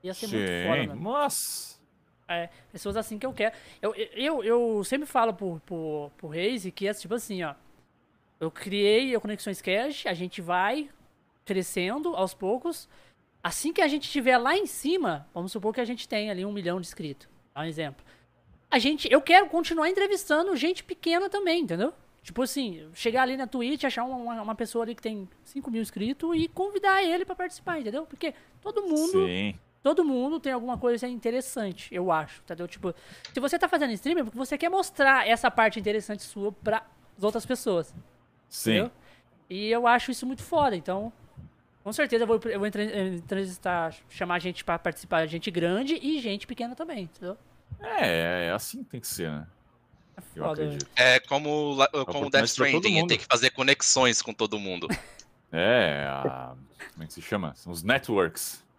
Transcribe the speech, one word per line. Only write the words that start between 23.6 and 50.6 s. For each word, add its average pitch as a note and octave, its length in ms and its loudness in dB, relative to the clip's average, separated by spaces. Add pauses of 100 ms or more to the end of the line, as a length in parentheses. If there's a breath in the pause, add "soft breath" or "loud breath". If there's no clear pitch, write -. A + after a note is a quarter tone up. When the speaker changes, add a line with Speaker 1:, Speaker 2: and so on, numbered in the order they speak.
Speaker 1:
achar A#3+ 180 -2
uma, C4 140 -6
uma, A#3 240 -8
uma G#3+ 140 -6
pessoa A#3 280 -4
ali A#3 100 -6
que - 80 -14
tem G#3 260 -8 (160)
cinco C#4 280 -10
mil A3+ 100 -2
inscritos A#3 560 -4
e E4 120 2
convidar G4 540 2
ele F4+ 220 2
pra F4+ 100 -6
participar, F4+ 440 -6
entendeu? B3+ 260 -6
Porque D#4 280 -6 (280 soft breath)
todo G4+ 220 -4
mundo, F4+ 420 2
Speaker 2:
Sim. F#2+ 320 -2 (240)
Speaker 1:
todo E4 240 4
mundo C4+ 340 0
tem C4+ 120 -4
alguma B3 260 -4
coisa A#3+ 300 0
interessante, A#3 880 -4
eu F3+ 160 0
acho, D#3 300 -2
entendeu? F3 260 -10
Tipo, F3+ 260 -6 (400 loud breath)
se - 60 -2
você C#4+ 180 0
tá F4 120 2
fazendo C#4+ 240 2
stream D#4 260 0
é C#4 40 0
porque A3+ 140 -8
você C4 200 -4
quer E4 120 0
mostrar C4+ 580 4
essa A#3 220 4
parte A3 300 4
interessante G#3 420 -2
sua G#3 300 -6
pra G#3+ 340 -2 (320)
as F#3+ 60 -6
outras G#3+ 220 0
pessoas, F#3+ 500 -2 (540)
Speaker 2:
Sim. - 220 0
Speaker 1:
entendeu? G3 200 4 (580 soft breath)
E G3 220 -4
eu A#3+ 160 4
acho A#3+ 240 4
isso B3 160 -6
muito C4 160 -6
foda, C#4+ 320 2
então, F#3+ 360 -4 (720)
com G#3 100 -6
certeza A#3+ 320 2
eu - 20 -4
vou, A3 180 4
eu G3+ 140 -2
vou G3+ 80 0
entre-, G3+ 480 -2
entrevistar, F3+ 800 -2 (140)
chamar F3 300 -2
gente F3 240 -6
pra - 140 0
participar, D#3+ 480 0
gente D#3+ 240 -6
grande F#3 500 0
e D4 200 0
gente G3+ 260 -4
pequena A#3+ 300 -8
também, D4+ 300 -8
entendeu? F3+ 300 -10 (460)
Speaker 2:
É, F2 640 2
é E2+ 40 0
assim A3 320 -6
que - 80 -18
tem B2+ 100 -10
que - 60 -10
ser, E2 240 -4
né? D2+ 160 -8 (880)
Eu D#3 80 -8
Speaker 1:
Foda. D#3 200 -2